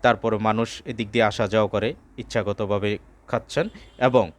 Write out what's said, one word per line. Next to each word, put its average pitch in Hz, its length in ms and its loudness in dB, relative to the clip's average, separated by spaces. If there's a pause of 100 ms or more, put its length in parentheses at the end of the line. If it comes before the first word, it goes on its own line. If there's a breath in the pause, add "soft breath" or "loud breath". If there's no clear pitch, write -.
তারপরে 117 360 2
মানুষ 110 460 0
এদিক 107 260 -6
দিয়ে 113 140 4
আসা 104 220 0
যাওয়া 104 220 2
করে, 107 260 -2 (220)
ইচ্ছাগতভাবে 104 800 -2 (300)
খাচ্ছেন 143 400 -4 (300 loud breath)
এবং 123 400 2